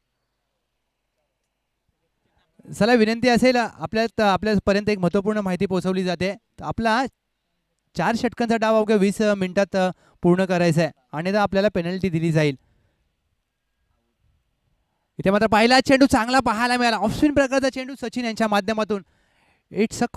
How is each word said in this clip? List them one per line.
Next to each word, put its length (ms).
चला, 140
विनंती 360
असेल, 260
आपल्यात, 680
आपल्यापर्यंत 680
एक 80
महत्त्वपूर्ण 420
माहिती 260
पोहोचवली 380
जाते. 340
आपला 440
चार 180
षटकांचा 420
डाव 180
अवघ्या 220
वीस 240
मिनिटात, 540
अ, 140
पूर्ण 240
करायचा 360
आहे, 100
अन्यथा 280
आपल्याला 320
पेनल्टी 360
दिली 220
जाईल. 260
इथे 140
मात्र 160
पहिला 320
चेंडू 260
चांगला 340
पाहायला 380
मिळाला, 180
ऑफ 220
स्पिन 160
प्रकारचा 360
चेंडू 320
सचिन 240
यांच्या 220
माध्यमातून. 560
It's 300
a 160